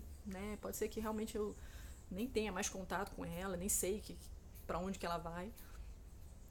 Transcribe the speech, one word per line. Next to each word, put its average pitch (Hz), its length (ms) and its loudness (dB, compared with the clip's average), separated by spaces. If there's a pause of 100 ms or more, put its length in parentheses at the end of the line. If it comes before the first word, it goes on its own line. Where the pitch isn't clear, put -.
(260)
né? 202 360 -2
Pode 196 160 -2
ser 214 120 4
que - 100 -2
realmente 220 360 2
eu 208 200 2 (540)
nem 196 180 2
tenha 214 240 4
mais 190 180 4
contato 190 460 2
com 175 100 -2
ela, 180 320 0
nem 185 120 2
sei 196 320 6
que, - 160 -6 (500)
pra 165 100 2
onde 185 220 2
que - 60 0
ela 170 120 4
vai. 170 340 -2 (1000)